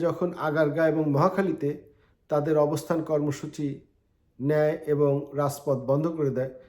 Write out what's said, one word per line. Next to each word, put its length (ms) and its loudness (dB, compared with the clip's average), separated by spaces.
যখন 220 0
আগারগাঁ 440 2
এবং 120 0
মহাখালীতে 560 2
তাদের 240 2
অবস্থান 320 -2
কর্মসূচি 560 -2
নেয় 360 2
এবং 200 4
রাজপথ 380 -2
বন্ধ 160 2
করে 220 0
দেয়, 140 -4